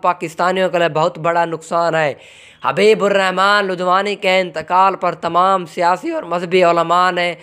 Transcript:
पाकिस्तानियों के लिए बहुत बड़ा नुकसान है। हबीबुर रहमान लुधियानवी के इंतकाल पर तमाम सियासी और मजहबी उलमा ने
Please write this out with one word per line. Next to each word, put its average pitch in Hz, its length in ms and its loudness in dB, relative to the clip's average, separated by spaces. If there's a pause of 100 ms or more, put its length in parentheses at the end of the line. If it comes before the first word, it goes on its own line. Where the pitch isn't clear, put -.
पाकिस्तानियों 180 680 -2
के 170 100 -2
लिए 170 120 2
बहुत 160 300 -2
बड़ा 170 260 0
नुकसान 165 480 -4
है। 156 220 -2 (480)
हबीबुर 190 480 2
रहमान 196 540 2
लुधियानवी 185 500 -2
के 190 240 0
इंतकाल 180 560 0
पर 180 260 -2
तमाम 180 440 2
सियासी 180 460 -2
और 320 140 -6
मजहबी 175 380 0
उलमा 170 480 2
ने 175 300 -2